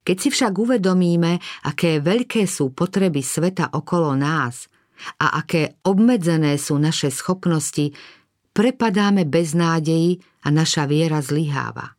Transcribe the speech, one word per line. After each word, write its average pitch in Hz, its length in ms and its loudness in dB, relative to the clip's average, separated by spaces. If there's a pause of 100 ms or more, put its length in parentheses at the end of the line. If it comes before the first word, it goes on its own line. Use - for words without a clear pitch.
Keď 196 160 0
si 285 140 -2
však 220 240 0
uvedomíme, 180 800 2 (300)
aké 156 320 0
veľké 208 480 0
sú 139 240 -2
potreby 175 480 0
sveta 165 560 -2
okolo 156 400 0
nás 143 560 -2 (480)
a 151 180 0
aké 156 460 -2
obmedzené 175 720 2
sú 143 220 -2
naše 151 320 0
schopnosti, 160 800 -2 (640)
prepadáme 208 720 2
beznádeji 165 960 0 (180)
a 143 80 -2
naša 156 380 2
viera 156 320 0
zlyháva. 139 800 -4